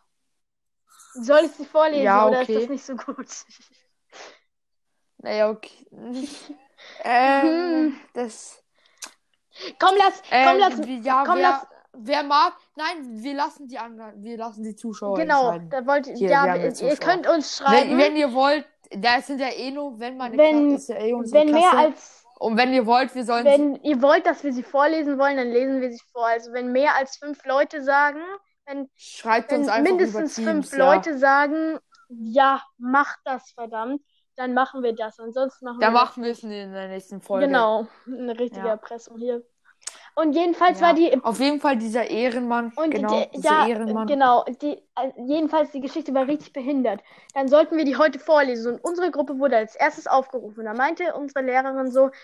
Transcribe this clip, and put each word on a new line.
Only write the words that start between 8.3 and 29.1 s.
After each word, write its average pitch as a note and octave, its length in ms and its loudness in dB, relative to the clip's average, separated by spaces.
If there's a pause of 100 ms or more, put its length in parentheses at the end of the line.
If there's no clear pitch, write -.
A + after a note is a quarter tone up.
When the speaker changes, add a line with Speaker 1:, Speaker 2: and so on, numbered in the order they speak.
Speaker 1:
Komm, F#4 180 4
lass, F#4+ 320 2
Speaker 2:
äh, C4 160 4
Speaker 1:
komm, - 140 6
lass, B3+ 280 2
Speaker 2:
wie, B3+ 120 -8
ja, C4 260 0
Speaker 1:
komm, F4 120 2
Speaker 2:
wer, F4+ 120 0
Speaker 1:
lass. - 180 -2 (260)
Speaker 2:
wer C4+ 300 -4
mag, D4 300 2 (240)
Nein, C#4+ 460 -10
wir C#4 100 -8
lassen C#4+ 340 -8
die A#3+ 120 -14
anderen, A3 440 -16
wir A#3 140 -12
lassen A3 260 -12
die G#3+ 120 -10
Zuschauer G#3+ 420 -6
Speaker 1:
Genau, C#4+ 320 2
Speaker 2:
entscheiden. E3+ 220 -6
Speaker 1:
da C4 160 -6
wollt C#4+ 180 0
Speaker 2:
Hier, G3 240 -4
Speaker 1:
ja, C#4+ 140 6
Speaker 2:
wir C#4 80 2
haben - 80 -2
Speaker 1:
ihr, - 60 -4
Speaker 2:
jetzt B3+ 180 -6
Speaker 1:
ihr B3+ 80 0
Speaker 2:
Zuschauer. - 180 -4
Speaker 1:
könnt F4 180 0
uns D#4+ 300 0
schreiben. C4+ 320 4
Speaker 2:
Wenn, B3+ 80 0
wenn D4 180 4
ihr D4 180 0
wollt, C#4 320 0 (260)
da A#3+ 280 0
sind C4+ 200 -8
ja C4 100 -4
eh A#3+ 220 -10
nur, C#4 280 -10
wenn B3 160 -12
meine B3+ 220 -10
Speaker 1:
Wenn, D4+ 320 6
Speaker 2:
Kla-, C#4+ 60 4
ist C4+ 140 -6
ja G#3+ 100 -6
eh A3 140 0
unsere A#3+ 280 2
Speaker 1:
wenn D4+ 120 4
mehr E4+ 180 6
Speaker 2:
Klasse. C4+ 80 4
Speaker 1:
als - 440 0 (140)
Speaker 2:
Und A3 180 -2
wenn B3 200 4
ihr B3 100 2
wollt, B3 300 2
wir B3+ 100 -8
sollen A#3 200 0
Speaker 1:
wenn C#4+ 360 2
ihr C#4 220 -2
wollt, E4 240 4
dass - 160 -2
wir C#4+ 100 -4
sie B3 80 -6
vorlesen D4 560 0
wollen, C#4 200 2
dann B3 120 -2
lesen C4 320 0
wir B3+ 100 -4
sie A#3 80 -16 (120)
vor. A#3 160 -2
Also A#3 260 -2
wenn B3 180 -6
mehr C4+ 240 2
als C4+ 220 -4
fünf D4 280 -12
Leute C#4+ 360 -2
sagen, C#4+ 380 0 (480)
wenn, C#4 280 -10
Speaker 2:
Schreibt A3+ 560 -4